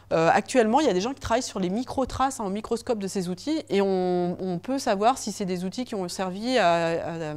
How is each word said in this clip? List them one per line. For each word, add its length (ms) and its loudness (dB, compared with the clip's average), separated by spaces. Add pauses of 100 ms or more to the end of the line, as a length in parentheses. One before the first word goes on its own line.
(100)
euh, 220 4
actuellement, 480 4
il 60 4
y 20 4
a 60 4
des 80 2
gens 100 -2
qui 80 -14
travaillent 220 0
sur 180 -6
les 80 0
micro-traces 720 -2
en 80 -2
microscope 500 -4
de 80 -4
ces 220 -4
outils 400 -4
et 140 4
on, 580 2
on 180 -4
peut 200 -4
savoir 400 2
si 140 -6
c'est 120 -6
des 220 -2
outils 180 -6
qui 100 -10
ont 140 -4
servi 480 -2
à, 760 2
à, 40 -8